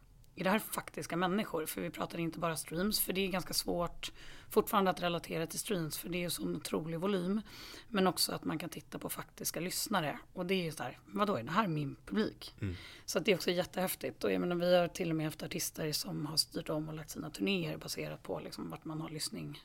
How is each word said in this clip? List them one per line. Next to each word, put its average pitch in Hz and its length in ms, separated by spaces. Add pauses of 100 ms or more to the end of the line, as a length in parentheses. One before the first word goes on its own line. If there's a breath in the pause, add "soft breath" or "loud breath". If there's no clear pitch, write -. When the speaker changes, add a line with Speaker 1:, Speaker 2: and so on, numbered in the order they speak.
(400)
Speaker 1:
Är 175 40
det 185 60
här 214 100
faktiska - 580
människor? 180 480
För 190 160
vi 175 80
pratar - 300
inte 165 200
bara 165 160
streams, 185 440
för - 140
det 185 80
är 196 60
ganska 180 260
svårt - 580 (380 loud breath)
fortfarande 202 420
att - 100
relatera 170 460
till 165 120
streams, 170 380
för - 120
det 175 80
är - 40
ju 175 80
sån 175 260
otrolig 165 440
volym. 196 420 (460 loud breath)
Men 190 200
också - 240
att - 140
man 165 140
kan 170 100
titta - 300
på 175 100
faktiska - 500
lyssnare. 175 600 (140)
Och 180 120
det 185 80
är 185 100
ju 160 80
så 143 120
här, 131 220
vadå, 202 300
är 113 80
det 156 80
här 208 160
min 147 280 (100)
publik? - 560
Speaker 2:
Mm. 95 140 (300 loud breath)
Speaker 1:
Så - 140
att 156 60
det 220 60
är 185 40
också - 160
jättehäftigt. 175 720
Och 202 80
jag 185 100
menar, 175 140
vi 175 200
har 175 120
till 170 220
och 160 60
med 156 100
haft 156 180
artister 160 480
som 160 340
har 156 120
styrt - 320
om 156 200
och 156 60
lagt 156 140
sina 156 200
turnéer 175 480
baserat 156 460
på, 175 160
liksom, - 300
vart 160 160
man 156 160
har 160 80
lyssning 151 560